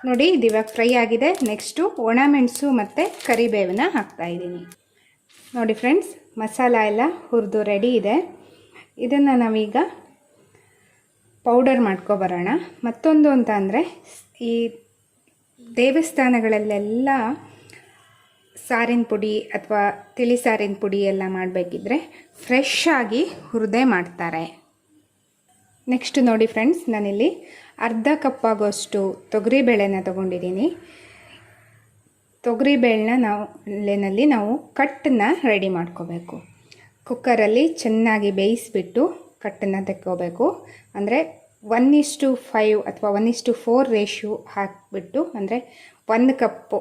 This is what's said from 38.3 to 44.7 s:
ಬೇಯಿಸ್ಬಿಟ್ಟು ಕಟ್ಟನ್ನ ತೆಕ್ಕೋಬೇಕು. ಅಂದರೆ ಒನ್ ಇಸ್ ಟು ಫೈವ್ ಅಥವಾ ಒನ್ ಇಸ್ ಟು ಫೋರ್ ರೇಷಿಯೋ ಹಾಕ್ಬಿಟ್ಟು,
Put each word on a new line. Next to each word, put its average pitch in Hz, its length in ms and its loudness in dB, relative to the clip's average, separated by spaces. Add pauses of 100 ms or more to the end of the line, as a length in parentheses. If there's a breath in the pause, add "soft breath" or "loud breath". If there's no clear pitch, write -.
ಬೇಯಿಸ್ಬಿಟ್ಟು 220 600 -2 (440)
ಕಟ್ಟನ್ನ 196 300 -4 (140)
ತೆಕ್ಕೋಬೇಕು. 180 560 -4 (540 loud breath)
ಅಂದರೆ 240 460 -4 (280)
ಒನ್ 262 240 4
ಇಸ್ 294 120 0 (100)
ಟು 269 80 2 (220)
ಫೈವ್ 214 380 2
ಅಥವಾ 208 200 -6 (100)
ಒನ್ 220 100 0
ಇಸ್ 233 180 -2
ಟು 240 60 0 (100)
ಫೋರ್ 254 320 2
ರೇಷಿಯೋ 208 400 -4 (180)
ಹಾಕ್ಬಿಟ್ಟು, 196 680 -8 (180)